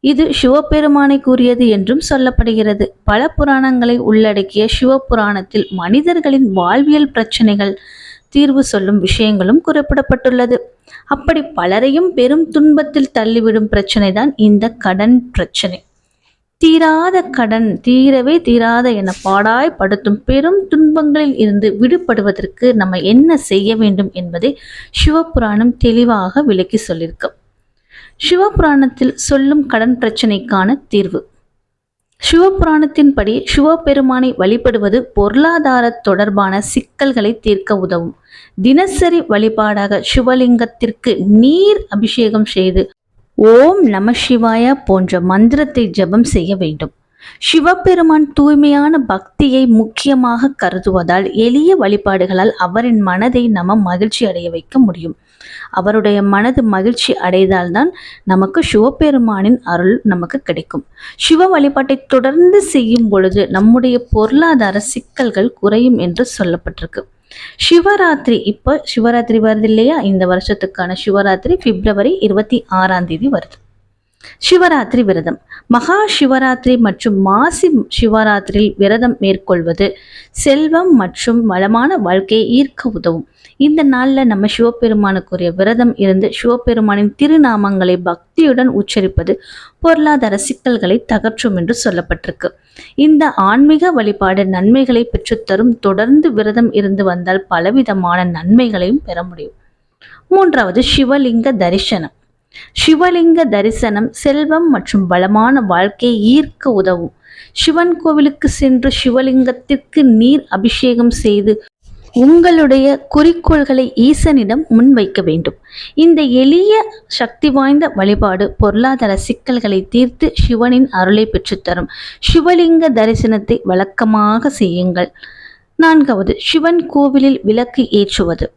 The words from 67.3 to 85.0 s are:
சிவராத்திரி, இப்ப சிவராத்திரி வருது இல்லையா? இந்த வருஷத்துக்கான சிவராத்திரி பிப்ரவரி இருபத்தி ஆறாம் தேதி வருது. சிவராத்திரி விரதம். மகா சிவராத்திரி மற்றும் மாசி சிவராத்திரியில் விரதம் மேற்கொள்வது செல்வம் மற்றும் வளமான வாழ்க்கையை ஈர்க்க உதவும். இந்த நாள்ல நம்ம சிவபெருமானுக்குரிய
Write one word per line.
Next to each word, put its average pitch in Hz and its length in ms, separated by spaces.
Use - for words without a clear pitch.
சிவராத்திரி, 339 840
இப்ப 254 320
சிவராத்திரி 233 540
வருது 220 300
இல்லையா? 226 320
இந்த 190 260
வருஷத்துக்கான 185 680
சிவராத்திரி 202 600
பிப்ரவரி 208 540
இருபத்தி 208 380
ஆறாம் 185 360
தேதி 185 200
வருது. - 280
சிவராத்திரி 320 600
விரதம். 170 340
மகா 294 300
சிவராத்திரி 254 680
மற்றும் 202 440
மாசி 247 460
சிவராத்திரியில் 214 840
விரதம் 226 420
மேற்கொள்வது 190 680
செல்வம் 311 580
மற்றும் 233 500
வளமான 220 520
வாழ்க்கையை 196 540
ஈர்க்க 262 420
உதவும். 165 320
இந்த 302 260
நாள்ல 269 400
நம்ம 208 220
சிவபெருமானுக்குரிய 208 1080